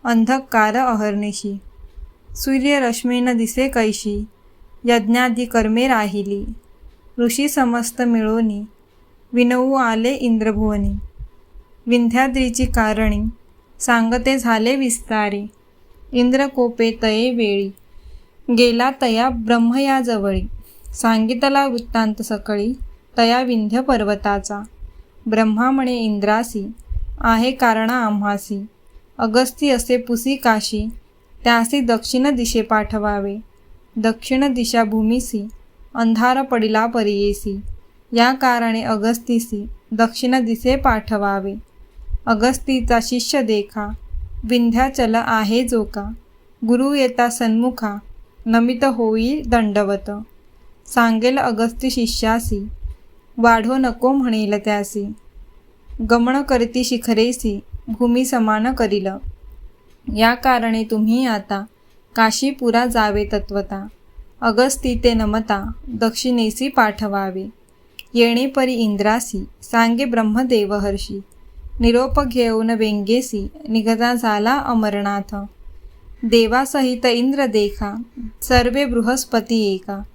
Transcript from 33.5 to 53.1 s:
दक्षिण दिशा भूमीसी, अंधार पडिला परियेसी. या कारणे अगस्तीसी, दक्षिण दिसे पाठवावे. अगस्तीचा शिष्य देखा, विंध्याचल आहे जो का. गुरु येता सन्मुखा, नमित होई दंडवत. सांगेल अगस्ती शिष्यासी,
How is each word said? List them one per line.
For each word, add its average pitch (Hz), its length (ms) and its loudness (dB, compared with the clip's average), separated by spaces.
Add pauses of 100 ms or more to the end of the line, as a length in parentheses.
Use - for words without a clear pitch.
दक्षिण 247 580 0
दिशा 233 300 2
भूमीसी, 220 640 -2 (460)
अंधार 233 480 2
पडिला 220 440 2
परियेसी. 202 760 -2 (520)
या 233 200 6
कारणे 233 500 2
अगस्तीसी, 226 840 -2 (260)
दक्षिण 233 520 2
दिसे 233 320 0
पाठवावे. 202 760 0 (720)
अगस्तीचा 240 760 2
शिष्य 247 400 -2
देखा, 208 500 -2 (520)
विंध्याचल 240 680 2
आहे 226 540 0
जो 226 160 0
का. 208 280 -8 (560)
गुरु 262 260 2
येता 247 360 2
सन्मुखा, 233 640 0 (500)
नमित 233 380 2
होई 226 600 0
दंडवत. 208 640 0 (760)
सांगेल 233 520 2
अगस्ती 233 520 -2
शिष्यासी, 226 760 -2 (720)